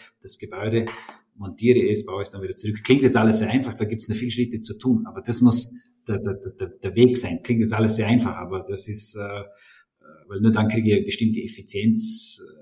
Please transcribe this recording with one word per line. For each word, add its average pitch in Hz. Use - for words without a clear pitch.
das -
Gebäude, 110
montiere 104
es, 104
baue 98
es -
dann 101
wieder 92
zurück. 107
Klingt 135
jetzt 123
alles 110
sehr 110
einfach, 127
da 110
gibt's 110
noch 110
viele 117
Schritte 117
zu -
tun, 123
aber -
das 117
muss 120
der, 101
der, 98
der, -
der 95
Weg 123
sein. 85
Klingt 117
jetzt 107
alles 110
sehr 104
einfach, 120
aber 90
das -
ist, -
äh, 101
weil 98
nur 110
dann 107
kriege 110
ich 104
eine 95
bestimmte -
Effizienz, -